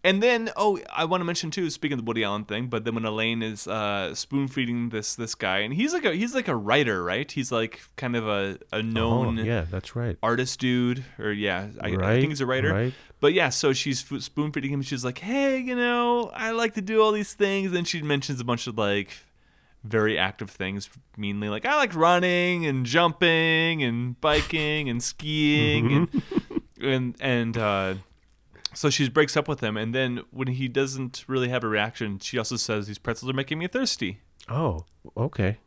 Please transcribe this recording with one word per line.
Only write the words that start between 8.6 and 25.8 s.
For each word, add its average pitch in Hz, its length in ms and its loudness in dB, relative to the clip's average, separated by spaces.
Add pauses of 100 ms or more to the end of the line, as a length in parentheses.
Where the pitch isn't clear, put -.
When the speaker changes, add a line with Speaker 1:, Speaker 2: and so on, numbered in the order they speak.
Speaker 1:
a 107 100 -2
known 113 560 2
Speaker 2:
Oh, 110 40 -2
yeah, 107 260 0
that's 92 280 -8
right. 120 260 -2
Speaker 1:
artist 120 380 0
dude, 123 440 2 (140)
or, 107 140 -2
yeah, 101 360 -2 (120)
I, - 80 -4
I 107 80 0
Speaker 2:
Right, 101 240 2
Speaker 1:
think 135 100 4
he's 143 100 -4
a 135 60 0
writer. 131 260 0
Speaker 2:
right. 120 220 0 (260)
Speaker 1:
But, 147 140 6
yeah, 175 140 4
so 135 240 2
she's 131 380 -2
f-, 139 120 -6
spoon-feeding 147 480 -4
him. 139 120 -2
She's 131 220 -6
like, 127 140 -4
"Hey, 262 400 0
you 254 160 -4
know, 240 600 0
I 226 180 -4
like 226 220 0
to 214 80 -2
do 220 200 4
all 214 80 8
these 208 240 -2
things." 196 380 2
Then 175 120 0
she 170 160 -4
mentions 143 400 -2
a 120 40 -4
bunch 120 240 -2
of, 110 100 -6
like, 101 320 0 (720)
very 107 340 2
active 95 340 -2
things, 98 380 -6 (280)
meanly, 104 320 -4
like, 104 180 -4
"I 269 80 2
like 262 220 2
running 175 680 4
and 135 220 0
jumping 165 960 4
and 120 380 -2
biking 151 680 2
and 120 140 -2
skiing," 151 840 2